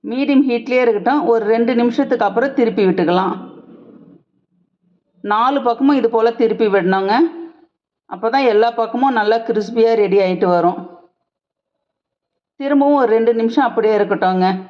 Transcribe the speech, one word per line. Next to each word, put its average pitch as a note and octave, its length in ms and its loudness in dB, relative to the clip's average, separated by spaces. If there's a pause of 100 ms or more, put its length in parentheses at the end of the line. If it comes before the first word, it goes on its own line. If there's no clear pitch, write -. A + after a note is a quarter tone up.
(100)
மீடியம் C4+ 380 2
ஹீட்லயே A#3+ 360 0
இருக்கட்டும், G#3+ 360 0 (120)
ஒரு A3+ 200 0
ரெண்டு A#3 280 0
நிமிஷத்துக்கு A#3+ 460 0
அப்புறம் A#3+ 320 -2
திருப்பி A3 280 0
விட்டுக்கலாம். D3+ 480 0 (2000)
நாலு B3 260 0 (100)
பக்கமும் C4+ 320 2
இது A3+ 160 0
போல A3+ 140 2 (100)
திருப்பி A3 340 0
விடணுங்க. F#3+ 400 0 (1000)
அப்பதான் A#3 380 -2
எல்லா A3 160 4 (120)
பக்கமும் B3 400 -2
நல்லா G#3+ 180 0 (100)
கிறிஸ்பியா A3+ 440 0 (100)
ரெடி G3 220 2
ஆயிட்டு F#3 300 -2
வரும். F3 240 0 (1800)
திரும்பவும் C#4+ 420 2
ஒரு A#3 140 0
ரெண்டு A#3 240 2
நிமிஷம் A3+ 280 0
அப்படியே A3 320 0
இருக்கட்டும்ங்க. F#3 500 0 (200)